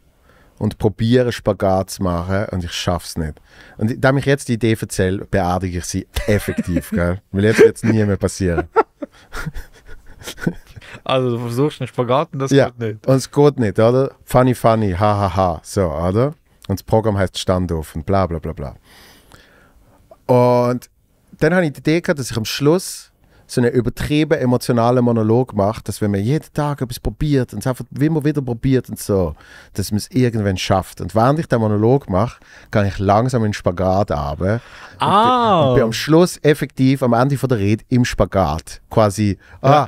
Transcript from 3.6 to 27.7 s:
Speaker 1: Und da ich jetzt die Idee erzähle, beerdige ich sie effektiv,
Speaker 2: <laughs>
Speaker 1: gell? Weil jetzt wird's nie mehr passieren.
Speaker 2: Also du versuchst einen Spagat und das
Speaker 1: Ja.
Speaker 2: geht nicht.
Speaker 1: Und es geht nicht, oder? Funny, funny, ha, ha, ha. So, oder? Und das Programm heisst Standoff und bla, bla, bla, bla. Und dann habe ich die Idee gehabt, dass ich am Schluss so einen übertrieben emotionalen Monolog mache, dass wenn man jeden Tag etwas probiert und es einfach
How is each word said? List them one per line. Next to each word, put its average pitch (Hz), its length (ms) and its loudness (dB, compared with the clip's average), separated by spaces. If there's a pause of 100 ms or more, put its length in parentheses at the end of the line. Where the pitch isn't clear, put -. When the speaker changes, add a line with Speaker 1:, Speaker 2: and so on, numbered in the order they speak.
Speaker 1:
Und 110 160 -2 (100)
da 135 120 4
ich 135 100 -2
jetzt 139 220 0
die 127 60 -2
Idee 110 260 0
erzähle, 98 460 -2
beerdige 90 540 -2
ich 82 60 -10
sie - 220 -6 (200)
effektiv, 92 600 -2
Speaker 2:
<laughs> - 20 -8
Speaker 1:
gell? 87 300 -2 (100)
Weil 98 140 0
jetzt 107 140 4
wird's - 240 4
nie 110 220 2
mehr 101 120 0
passieren. 87 500 -2 (2250)
Speaker 2:
Also 131 280 0
du 117 80 -4
versuchst 123 420 -4
einen 123 60 -6
Spagat 127 460 -2
und 139 60 -8
das 135 120 -2
Speaker 1:
Ja. 139 180 4
Speaker 2:
geht 123 100 -16
nicht. 107 280 -6
Speaker 1:
Und 131 80 4
es 131 140 -4
geht 143 300 2
nicht, 107 200 0
oder? 127 320 2 (120)
Funny, 127 320 2
funny, 110 380 2
ha, 104 260 2
ha, 98 160 0
ha. 90 280 0
So, 92 280 -2
oder? 92 360 0 (400)
Und 98 120 -2
das - 40 -18
Programm 110 340 0
heisst 95 200 -2
Standoff 87 580 -2
und 80 100 -8
bla, 98 200 2
bla, 82 140 -6
bla, 80 140 -10
bla. 71 220 -12 (1500)
Und 123 640 2 (500)
dann 156 140 2
habe 180 120 2
ich 147 80 -4
die - 60 -16
Idee 160 220 0
gehabt, 170 180 -2
dass 123 120 -8
ich 117 60 -6
am 110 80 -4
Schluss - 680 -2 (360)
so - 140 -2
einen 123 120 2
übertrieben 143 680 2
emotionalen 123 680 2
Monolog 117 480 2
mache, 101 300 -2
dass - 180 -8
wenn 107 80 0
man 101 100 0
jeden 127 320 -2
Tag 147 300 -4
etwas - 180 -8
probiert 135 540 -2
und 104 60 -8
es - 80 -4
einfach 127 180 -4 (140)